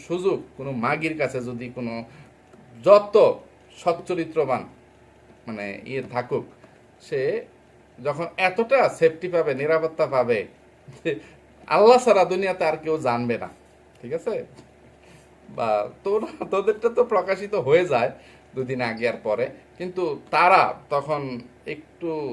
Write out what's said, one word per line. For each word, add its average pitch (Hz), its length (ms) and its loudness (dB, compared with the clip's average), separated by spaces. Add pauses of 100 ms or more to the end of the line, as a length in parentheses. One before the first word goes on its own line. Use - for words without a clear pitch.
সুযোগ 180 320 -2 (200)
কোনো 135 120 -8 (140)
মাগির 156 360 -2
কাছে 139 180 -2 (100)
যদি 123 180 -10 (100)
কোনো 117 180 -8 (920)
যত 208 300 8 (640)
সচ্চরিত্রবান 160 800 -2 (840)
মানে 104 200 -8 (240)
ইয়ে 131 120 -6 (120)
থাকুক, 123 300 -4 (640)
সে 143 140 -4 (800)
যখন 143 280 -6 (220)
এতটা 226 300 0 (200)
সেফটি 165 360 2
পাবে, 156 260 2
নিরাপত্তা 156 540 0
পাবে, 120 240 2 (580)
যে - 140 -6 (640)
আল্লাহ 226 280 8
ছাড়া 196 280 6
দুনিয়াতে 185 380 -2
আর 160 140 -2
কেউ 160 120 -2 (100)
জানবে 120 360 0
না। 90 60 -12 (520)
ঠিক 120 180 -12
আছে? 220 160 -4 (1200)
বা 117 140 -2 (340)
তোরা, 214 260 -2 (220)
তোদেরটা 208 440 0
তো 240 60 2 (100)
প্রকাশিত 190 420 -2 (120)
হয়ে 165 260 6
যায় 123 180 2 (460)
দুদিন 127 320 -4
আগে 113 240 -6
আর 107 140 -8
পরে, 104 200 0 (320)
কিন্তু 180 240 -6 (320)
তারা 175 280 6 (320)
তখন 143 280 -2 (520)
একটু 160 340 -14 (240)